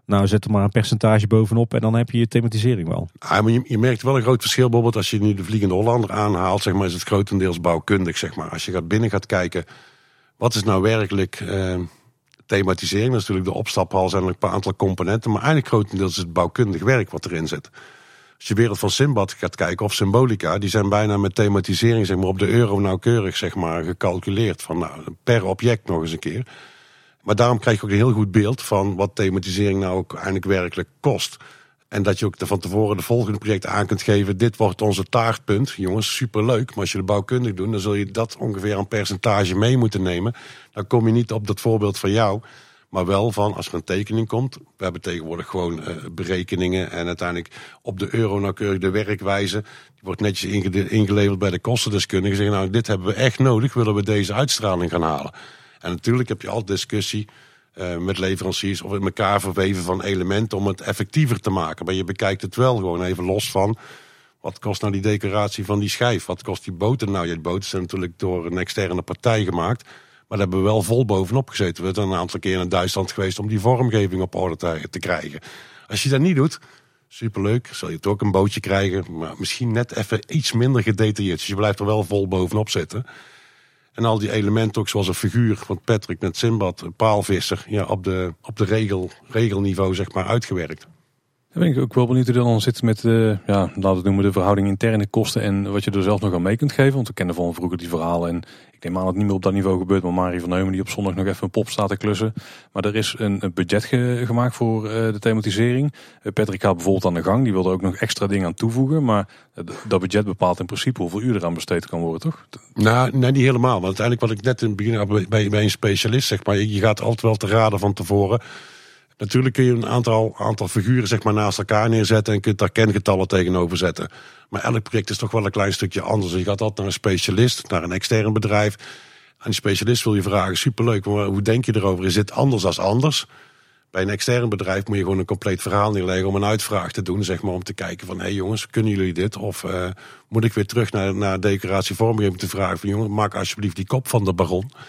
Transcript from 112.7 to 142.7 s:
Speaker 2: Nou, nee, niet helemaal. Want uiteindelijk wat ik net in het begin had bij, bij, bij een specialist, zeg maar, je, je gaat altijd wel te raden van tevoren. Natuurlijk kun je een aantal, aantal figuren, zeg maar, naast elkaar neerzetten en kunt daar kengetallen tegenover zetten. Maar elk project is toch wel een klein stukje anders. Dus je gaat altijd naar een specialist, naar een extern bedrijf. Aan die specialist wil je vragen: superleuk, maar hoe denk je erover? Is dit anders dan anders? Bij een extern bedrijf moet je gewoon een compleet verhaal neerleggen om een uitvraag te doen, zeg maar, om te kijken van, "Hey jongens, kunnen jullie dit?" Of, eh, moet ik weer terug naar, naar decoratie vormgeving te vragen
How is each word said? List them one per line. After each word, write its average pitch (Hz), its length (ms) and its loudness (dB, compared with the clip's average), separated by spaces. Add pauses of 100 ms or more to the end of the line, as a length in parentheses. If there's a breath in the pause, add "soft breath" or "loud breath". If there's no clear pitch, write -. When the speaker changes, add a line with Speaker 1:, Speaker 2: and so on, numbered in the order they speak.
Speaker 2:
Nou, 120 440 4
nee, 127 120 4
niet 139 140 4
helemaal. 127 360 4
Want 90 40 -4
uiteindelijk 113 420 0
wat 107 120 -2
ik 98 60 -14
net 127 180 0
in 113 60 0
het 104 80 -2
begin 110 180 0
had 104 140 0
bij, 101 200 2
bij, 107 200 2
bij 104 140 2
een 104 80 4
specialist, 107 580 0
zeg 98 160 -2
maar, 101 120 2
je, 104 180 2
je 101 60 2
gaat 107 200 4
altijd 113 220 0
wel 110 140 4
te 104 100 -4
raden 107 320 4
van 101 140 2
tevoren. 101 480 2 (760 loud breath)
Natuurlijk 123 380 0
kun 131 100 4
je 123 80 4
een 117 140 0
aantal, 113 500 2
aantal 104 320 -2
figuren, 113 400 2
zeg 110 140 0
maar, 110 100 2
naast 104 260 2
elkaar 107 300 2
neerzetten 110 460 4
en 101 60 2
kunt 98 180 0
daar 101 120 2
kengetallen 98 580 2
tegenover 90 480 2
zetten. 82 320 -2 (400 loud breath)
Maar 104 140 -6
elk 113 200 0
project 104 280 -4
is 104 80 -6
toch 113 120 -4
wel 110 140 0
een 101 60 0
klein 101 220 0
stukje 95 280 -2
anders. 98 320 0
Dus 92 80 0
je 87 60 -2
gaat 101 140 -2
altijd 110 180 -2
naar 98 80 -2
een 95 60 -2
specialist, 101 800 0
naar 87 120 0
een 85 100 -6
extern 107 400 0
bedrijf. 104 420 0 (640 loud breath)
Aan - 60 -20
die 110 100 -2
specialist 104 500 0
wil 110 100 2
je 98 80 2
vragen: 95 340 0
superleuk, 113 500 0
maar 104 200 0
hoe 98 160 0
denk 110 220 2
je 110 120 2
erover? 95 280 2
Is 92 100 2
dit 101 180 2
anders 123 300 2
dan 87 140 2
anders? 120 500 0 (640 soft breath)
Bij 92 120 -4
een 95 60 -2
extern 120 400 0
bedrijf 98 380 -2
moet 107 100 -2
je 98 60 0
gewoon 95 160 0
een 92 60 0
compleet 95 380 -2
verhaal 101 300 0
neerleggen 95 360 0
om 98 60 -2
een 98 100 0
uitvraag 101 480 -2
te 107 100 -6
doen, 92 220 -2
zeg 90 180 -4
maar, 98 100 -2
om 92 100 -4
te - 100 -12
kijken 90 340 -10
van, 90 140 -8
"Hey 92 120 -4
jongens, 101 340 -2
kunnen 110 260 0
jullie 95 200 0
dit?" 92 240 -2
Of, 98 280 -8
eh, 92 220 -4 (420 loud breath)
moet 110 160 0
ik 117 80 2
weer 101 140 0
terug 113 260 -2
naar, 98 220 0
naar 95 260 -2
decoratie 98 560 0
vormgeving 104 420 2
te 95 100 -6
vragen 95 300 -2